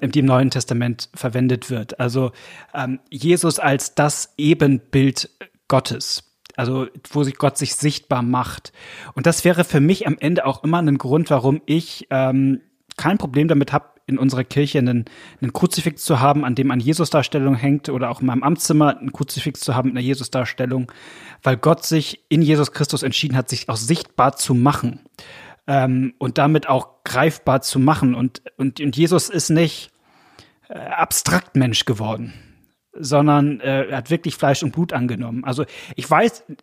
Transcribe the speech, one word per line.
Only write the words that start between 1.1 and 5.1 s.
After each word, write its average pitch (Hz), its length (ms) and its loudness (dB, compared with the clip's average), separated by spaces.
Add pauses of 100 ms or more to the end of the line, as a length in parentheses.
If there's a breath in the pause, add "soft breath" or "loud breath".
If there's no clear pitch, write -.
verwendet 127 560 -2
wird. 110 280 -8
Also, 123 320 0 (440 loud breath)
ähm, 131 240 -6 (100)
Jesus 165 480 0
als 139 380 0
das - 420 0
Ebenbild 139 960 2 (360)